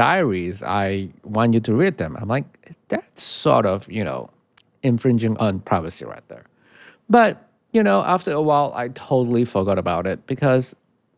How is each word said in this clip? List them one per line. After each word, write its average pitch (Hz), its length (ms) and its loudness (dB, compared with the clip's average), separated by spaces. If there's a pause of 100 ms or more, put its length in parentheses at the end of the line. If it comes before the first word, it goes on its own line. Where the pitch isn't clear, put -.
diaries. 98 580 0
I 98 460 -2 (140)
want 113 320 2
you 113 60 4
to 110 140 0
read 170 220 2
them." 80 220 -8
I'm 110 100 -8
like, 139 160 -2 (440)
"That's - 340 -8
sort 123 440 0
of, 98 240 -4
you 104 120 -4
know, 65 260 -8 (540)
infringing 117 540 2
on 98 240 -2
privacy 82 440 -4
right - 240 -16
there." - 160 -20 (640)
But, 220 240 6 (400)
you 220 100 4
know, 196 200 4
after 175 300 0
a 147 80 0
while, 147 340 2
I 123 140 -6
totally 123 560 0
forgot 98 340 0
about 85 280 -2
it - 200 -6
because, 131 480 0 (420)